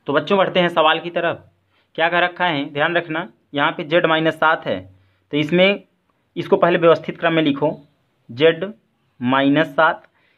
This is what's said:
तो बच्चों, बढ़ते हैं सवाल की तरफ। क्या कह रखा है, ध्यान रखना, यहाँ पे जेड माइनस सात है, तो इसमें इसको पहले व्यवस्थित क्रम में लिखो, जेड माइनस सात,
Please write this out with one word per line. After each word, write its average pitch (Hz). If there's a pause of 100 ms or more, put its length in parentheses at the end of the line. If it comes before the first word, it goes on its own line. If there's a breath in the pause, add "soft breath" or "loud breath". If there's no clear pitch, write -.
तो 143
बच्चों, 185
बढ़ते 185
हैं 175
सवाल 160
की 170
तरफ। 170 (560)
क्या 160
कह 175
रखा 175
है, 143
ध्यान 160
रखना, 165 (280)
यहाँ 147
पे 170
जेड 165
माइनस 160
सात 160
है, 107 (540)
तो 143
इसमें 180 (540)
इसको 175
पहले 175
व्यवस्थित 165
क्रम 165
में 160
लिखो, 147 (580)
जेड 165 (480)
माइनस 139
सात, 160 (360)